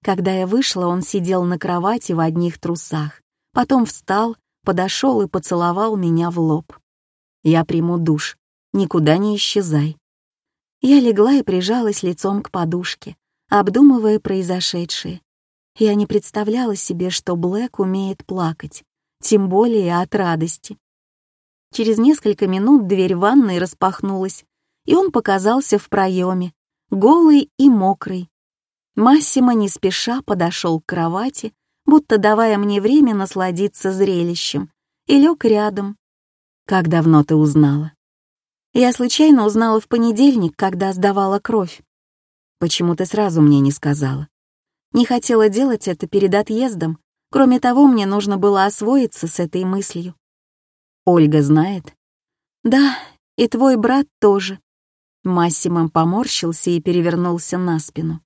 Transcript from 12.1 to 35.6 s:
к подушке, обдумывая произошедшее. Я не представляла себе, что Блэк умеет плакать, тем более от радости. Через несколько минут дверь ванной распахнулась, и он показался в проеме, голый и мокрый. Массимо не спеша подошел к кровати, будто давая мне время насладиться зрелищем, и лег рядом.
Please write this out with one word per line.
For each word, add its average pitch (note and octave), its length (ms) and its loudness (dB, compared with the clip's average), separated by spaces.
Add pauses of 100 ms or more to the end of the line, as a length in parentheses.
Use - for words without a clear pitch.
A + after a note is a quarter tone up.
к - 80 -16
подушке, F3 680 -6 (320)
обдумывая G#3+ 720 4
произошедшее. F3+ 1000 -6 (540)
Я G#3+ 180 2
не G#3 120 0
представляла G#3 680 -4
себе, F3+ 340 -6
что F3+ 240 -6
Блэк F#3 460 -6
умеет F#3+ 460 -4
плакать, E3 580 -8 (360)
тем G3 280 0
более F#3+ 520 0
от F3+ 140 -8
радости. E3+ 640 -4 (960)
Через A3 260 0
несколько A3+ 480 2
минут G3+ 400 2
дверь F#3 300 0
ванной G3+ 420 2
распахнулась, F#3 840 -4 (400)
и - 100 0
он F#4 160 2
показался G#3+ 680 0
в - 100 -8
проеме, F#3 640 -2 (380)
голый C#4+ 680 4
и C4+ 100 6
мокрый. F#3+ 600 0 (640)
Массимо B3+ 600 2
не G#3+ 140 0
спеша A#3 540 -4
подошел F3 580 -4
к - 60 -20
кровати, F3+ 680 -6 (340)
будто D4 320 4
давая G#3+ 380 2
мне G3+ 240 -2
время A#3+ 340 4
насладиться F#3+ 800 -2
зрелищем, F3 800 -2 (360)
и C#4+ 120 4
лег D#4 260 2
рядом. G#3 520 0 (720)